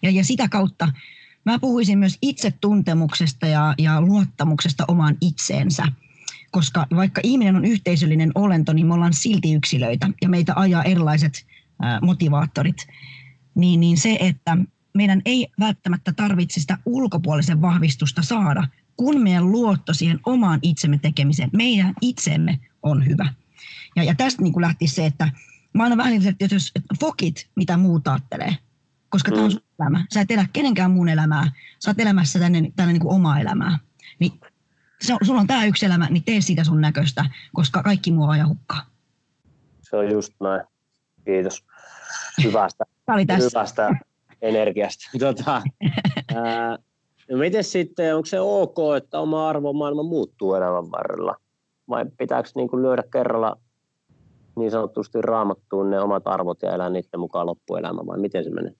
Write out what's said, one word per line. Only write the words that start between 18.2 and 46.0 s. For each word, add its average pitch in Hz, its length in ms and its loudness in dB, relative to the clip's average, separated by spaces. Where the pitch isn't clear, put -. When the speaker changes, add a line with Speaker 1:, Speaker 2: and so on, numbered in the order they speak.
Speaker 1:
saada, 170 460 0
kun 269 240 2
meidän 180 300 2
luotto 208 420 0
siihen 165 320 0
omaan 220 360 2
itsemme 151 360 0
tekemiseen, 143 560 0
meidän 202 480 2
itsemme 160 580 -2
on 143 220 2
hyvä. 147 280 0
Ja, 170 80 2
ja 156 120 2
tästä 254 260 -2
niinku 175 200 0
lähti 165 260 0
se, 156 180 -2
että 151 260 -2
mä 220 100 2
aina 240 140 2
vähän 247 160 0
niin, 196 140 2
että 196 280 0
jos, 170 200 -2
että - 240 -6
fokit, 214 560 -4
mitä 175 220 0
muut 170 300 2
ajattelee, 135 480 -4
koska 196 220 0
tää 214 120 0
on - 60 2
Speaker 2:
Mm. - 20 2
Speaker 1:
sun 208 100 -2
elämä. 165 340 0
Sä 208 80 2
et 190 100 0
elä 202 220 2
kenenkään 196 380 2
muun 180 180 4
elämää, 156 420 2
sä - 100 -4
oot 208 100 0
elämässä 190 400 2
tänne, 170 360 2
tänne 170 180 2
niinku 170 200 0
omaa 160 260 2
elämää. 165 400 -2
Niin 175 120 0
se 247 120 0
on, 226 100 0
sulla 226 180 4
on 190 60 4
tää 247 180 2
yksi 208 200 2
elämä, 175 240 2
niin 170 140 0
tee 214 180 0
siitä 165 220 0
sun 156 180 2
näköistä, 147 440 0
koska 165 300 0
kaikki 190 280 0
muu 160 120 2
on 147 60 2
ajan 151 200 2
hukkaa. - 320 -6
Speaker 2:
Se - 160 -8
on 104 140 0
just 104 300 -2
näin. 95 200 -2
Kiitos 92 400 -2
hyvästä, 107 400 0
Speaker 1:
Tää 220 100 -2
oli 196 100 2
tässä. 165 240 2
Speaker 2:
hyvästä 107 300 -2
energiasta. 107 720 -2
<laughs> 127 60 -6
Tota, 131 420 -2